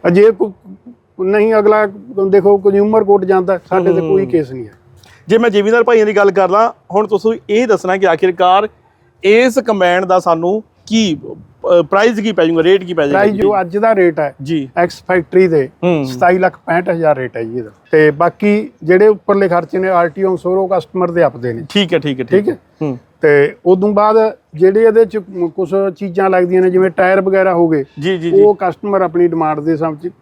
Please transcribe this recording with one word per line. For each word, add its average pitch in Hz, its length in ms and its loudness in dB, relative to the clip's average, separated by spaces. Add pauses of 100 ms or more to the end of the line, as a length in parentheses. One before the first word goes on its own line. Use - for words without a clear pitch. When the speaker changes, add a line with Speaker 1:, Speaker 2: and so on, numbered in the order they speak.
Speaker 1:
ਅਜੇ 196 240 4
ਕੋ-, 214 220 -4 (680)
ਨਹੀਂ, 208 340 0
ਅਗਲਾ 214 320 2 (420)
ਦੇਖੋ 196 300 4
ਕੰਜ਼ਿਊਮਰ 202 460 0
ਕੋਰਟ 196 200 2
ਜਾਂਦਾ, 185 340 -2 (100)
ਸਾਡੇ 185 240 0
ਤੇ 165 80 0
ਕੋਈ 156 220 0
Speaker 2:
ਹੂੰ। 127 80 -6
Speaker 1:
ਕੇਸ 147 200 -2
ਨਹੀਂ 127 140 -12
ਹੈ। 104 80 -20 (560)
Speaker 2:
ਜੇ 214 100 2
ਮੈਂ 233 120 2
ਜ਼ਿਮੀਂਦਾਰ 214 340 2
ਭਾਈਆਂ 226 220 2
ਦੀ 208 100 -2
ਗੱਲ 202 140 4
ਕਰ 185 180 0
ਲਾਂ, 214 240 2 (220)
ਹੁਣ 208 120 0
ਤੁਸੀਂ 214 340 -2 (100)
ਇਹ 226 160 2
ਦੱਸਣਾ 190 300 0
ਕਿ 190 100 0
ਆਖਿਰਕਾਰ 180 640 0 (560)
ਇਸ 226 340 2
ਕੰਬਾਈਨ 190 480 0
ਦਾ 185 120 2
ਸਾਨੂੰ 175 440 -2 (240)
ਕੀ, 208 380 -2
ਅ, - 580 -2
ਪ੍ਰਾਈਸ 208 380 0
ਕੀ 214 120 -4
ਪੈ 170 140 0
ਜਾਊਗਾ, 165 160 0
ਰੇਟ 185 220 2
ਕੀ 175 100 -8
ਪੈ 160 80 -2
ਜਾਊਗਾ 143 160 0
Speaker 1:
ਪ੍ਰਾਈਸ 208 140 2
Speaker 2:
ਜੀ? 196 60 -6
Speaker 1:
ਜੋ 202 220 0
ਅੱਜ 180 180 -6
ਦਾ 220 160 2
ਰੇਟ 175 260 0
ਹੈ 143 220 -4
Speaker 2:
ਜੀ। 143 340 -6
Speaker 1:
ਐਕਸ 170 320 -2
ਫੈਕਟਰੀ 185 400 2
ਦੇ 151 200 0 (160)
Speaker 2:
ਹੂੰ। 160 200 0
Speaker 1:
ਸਤਾਈ 151 340 0
ਲੱਖ 185 280 -2
ਪੈਂਹਠ 175 220 -2
ਹਜ਼ਾਰ 165 280 0
ਰੇਟ 127 200 -8
ਹੈ 117 60 -6
ਜੀ 117 160 -8
ਇਹਦਾ। 107 120 -12 (200)
ਤੇ 151 200 4
ਬਾਕੀ 208 600 -2 (120)
ਜਿਹੜੇ 180 260 4
ਉੱਪਰਲੇ 196 400 0
ਖਰਚੇ 170 300 -4
ਨੇ, 185 100 -2
ਆਰ 175 200 0
ਟੀ 190 140 -8
ਓ 190 140 -2
ਸੋਰੋ 185 300 -2
ਕਸਟਮਰ 180 440 -4
ਦੇ 170 120 -2
ਆਪਦੇ 120 300 -4
ਨੇ। 117 160 -10
Speaker 2:
ਠੀਕ 190 260 -2
ਹੈ, 156 40 0
ਠੀਕ 135 220 -6
ਹੈ, 123 40 -4
ਠੀਕ 180 160 0
Speaker 1:
ਠੀਕ 208 80 -4
Speaker 2:
ਹੈ। 320 60 -4
Speaker 1:
ਹੈ। - 40 -14 (240)
Speaker 2:
ਹੂੰ। 135 160 -6 (220)
Speaker 1:
ਤੇ 147 360 2 (100)
ਉਦੋਂ 190 260 2
ਬਾਅਦ 214 440 2 (180)
ਜਿਹੜੇ 190 280 2
ਇਹਦੇ 226 220 4
ਚ 214 140 -6 (380)
ਕੁਛ 190 180 -4 (220)
ਚੀਜ਼ਾਂ 190 340 -4
ਲੱਗਦੀਆਂ 185 320 2
ਨੇ, 185 80 2
ਜਿਵੇਂ 185 200 2
ਟਾਇਰ 190 300 0
ਵਗੈਰਾ 190 340 0
ਹੋ 170 140 2
ਗਏ, 147 160 -2 (140)
Speaker 2:
ਜੀ, 175 200 -4
ਜੀ, 165 120 -4
ਜੀ। 196 120 4
Speaker 1:
ਉਹ 208 180 4
ਕਸਟਮਰ 196 420 -4
ਆਪਣੀ 175 260 0
ਡਿਮਾਂਡ 156 320 -4
ਦੇ 156 120 -2
ਹਿਸਾਬ 156 260 -6
ਚ 175 120 -10 (120)